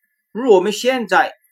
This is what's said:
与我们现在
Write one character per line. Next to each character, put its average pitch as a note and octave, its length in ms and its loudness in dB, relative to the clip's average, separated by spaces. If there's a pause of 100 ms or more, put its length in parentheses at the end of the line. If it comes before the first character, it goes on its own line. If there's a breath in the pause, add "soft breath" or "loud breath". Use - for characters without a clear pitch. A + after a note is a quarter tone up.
(340)
与 A#3+ 140 -6
我 G3 120 6
们 G3+ 120 -2
现 A#3+ 360 -4
在 E3+ 260 0 (180)